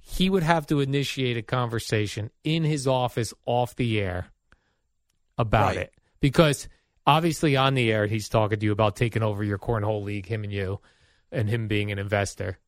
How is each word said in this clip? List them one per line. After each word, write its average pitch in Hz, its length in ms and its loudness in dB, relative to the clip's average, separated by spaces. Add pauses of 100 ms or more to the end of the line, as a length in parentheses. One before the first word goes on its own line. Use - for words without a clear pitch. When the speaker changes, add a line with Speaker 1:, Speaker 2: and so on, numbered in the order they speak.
Speaker 1:
he - 300 0
would 190 120 2
have 160 240 2
to 147 140 2
initiate 135 560 -2
a 117 60 -4
conversation 110 880 -2 (140)
in 160 200 0
his 147 220 0
office 123 460 0 (140)
off 120 300 0
the 110 240 0
air 90 260 -4 (1080)
about 107 320 2
Speaker 2:
Right. 98 100 -2
Speaker 1:
it. - 160 -8 (260)
Because 147 480 2 (380)
obviously 156 500 4
on 135 180 4
the 120 180 2
air, 107 140 2
he's 104 220 -4
talking 107 300 2
to 107 80 -2
you 104 60 2
about 104 240 2
taking 113 260 0
over 104 220 -2
your 101 140 -2
cornhole 107 440 -2
league, 101 240 -6
him 107 180 -6
and 101 80 -8
you, 98 280 -4 (520)
and 110 160 -2
him 110 200 -2
being 104 240 0
an 98 60 -6
investor. 98 680 -2